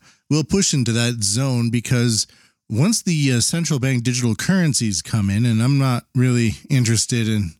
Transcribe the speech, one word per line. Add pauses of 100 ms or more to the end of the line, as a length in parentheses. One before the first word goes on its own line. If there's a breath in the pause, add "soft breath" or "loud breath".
(300 soft breath)
we'll
push
into
that
zone
because (440 soft breath)
once
the,
uh,
central
bank
digital
currencies
come
in,
and
I'm
not
really (180)
interested
in